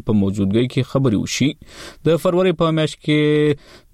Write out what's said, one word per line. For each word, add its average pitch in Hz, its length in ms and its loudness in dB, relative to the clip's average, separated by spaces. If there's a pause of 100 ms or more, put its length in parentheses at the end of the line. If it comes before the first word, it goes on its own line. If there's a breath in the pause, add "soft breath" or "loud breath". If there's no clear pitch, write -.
په 107 140 2
موجودګۍ 101 520 0
کې 135 180 -2
خبرې 135 320 0
وشي. 247 280 -2 (560 loud breath)
د 160 160 2
فروری 185 380 2
په 160 160 0
میاشت 156 300 -2
کې 151 140 2 (720 loud breath)